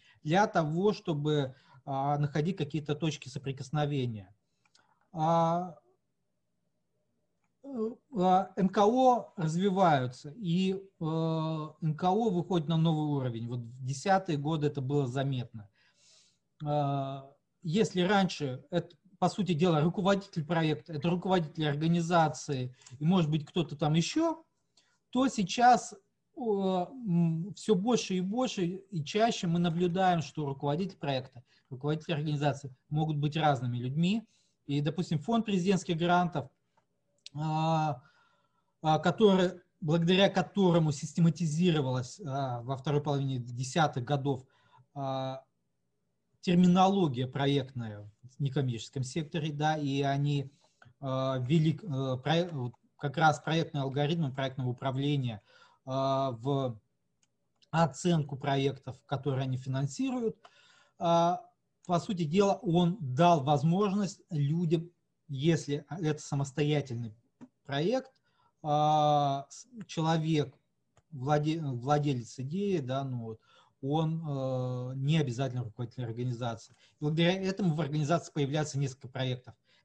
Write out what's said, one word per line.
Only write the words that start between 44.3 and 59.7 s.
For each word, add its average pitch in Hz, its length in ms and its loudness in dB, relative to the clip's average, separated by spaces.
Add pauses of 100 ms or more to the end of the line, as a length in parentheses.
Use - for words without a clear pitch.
а, 135 500 -6 (1000)
терминология 180 840 4
проектная 127 800 -4 (280)
в - 20 -6
некоммерческом 131 640 -4
секторе, 156 480 -6
да, 151 240 0
и 139 260 -2
они, 139 500 0 (480)
а, 131 400 -2
ввели, 156 420 2
э, 131 400 -4
про-, 170 300 0
вот 123 220 -6 (240)
как 139 200 -6
раз 156 220 6
проектные 156 420 -2
алгоритмы 143 500 0
проектного 131 380 -4
управления, 131 720 -2 (440)
а, 135 460 0
в 127 480 -2 (920)
оценку 160 640 2
проектов, 139 580 -2 (100)
которые 131 380 -2
они 131 140 -4
финансируют. 220 800 -4 (600)